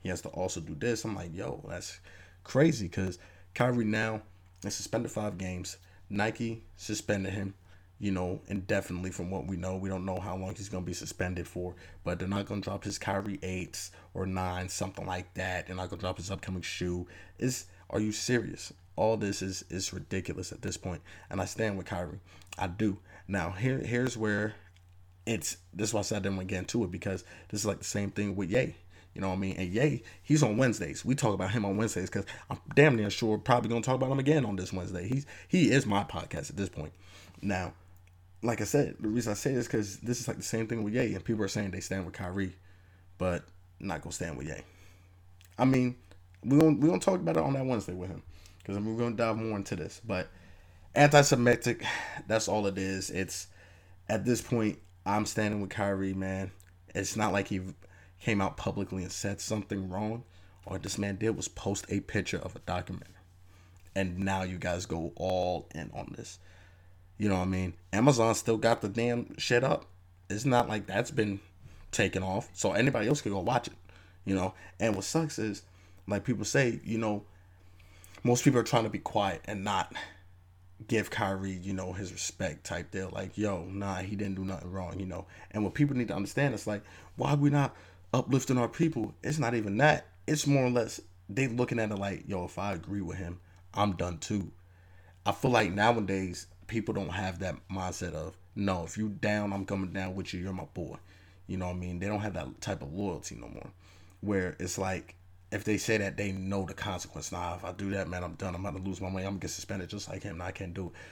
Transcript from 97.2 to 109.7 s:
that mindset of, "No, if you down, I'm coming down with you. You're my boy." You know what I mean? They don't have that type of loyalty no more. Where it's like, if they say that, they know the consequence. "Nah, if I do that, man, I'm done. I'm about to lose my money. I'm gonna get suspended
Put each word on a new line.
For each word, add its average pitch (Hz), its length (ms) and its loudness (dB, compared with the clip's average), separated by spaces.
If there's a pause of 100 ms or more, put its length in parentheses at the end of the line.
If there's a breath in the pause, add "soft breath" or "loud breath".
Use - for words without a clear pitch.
that 92 180 -4 (120)
mindset 90 440 -4
of, 78 220 -8 (200)
"No, 95 280 0
if 82 140 -8
you 107 120 -2
down, 104 440 0
I'm 98 120 -2
coming 95 280 -2
down 95 220 -4
with 92 180 -6
you. 90 60 -4
You're 95 120 -4
my 90 140 -6
boy." - 320 -8 (480 soft breath)
You 92 120 -4
know 90 100 -2
what 90 80 -4
I 90 40 -4
mean? 87 200 -4
They 98 80 -2
don't 104 140 0
have 104 120 -4
that 78 260 -8
type - 220 -4
of 71 100 -8
loyalty 90 440 -4
no 58 140 -12
more. - 220 -12 (500 loud breath)
Where 95 380 2
it's 90 200 -4
like, 95 360 -2 (360)
if 101 140 -4
they 107 120 2
say 110 200 2
that, 98 180 0
they 101 160 -2
know 95 340 -2
the 95 80 -8
consequence. - 580 -6
"Nah, 87 240 -4
if 92 100 -10
I 90 80 -6
do 98 180 -4
that, 98 160 -2
man, 90 160 -4
I'm 85 120 -6
done. 90 200 -4
I'm 92 100 -4
about 98 120 -4
to 90 60 -6
lose 92 180 -4
my 92 80 -2
money. 95 160 -2
I'm 98 80 -2
gonna 92 60 -4
get - 100 -4
suspended 95 400 -6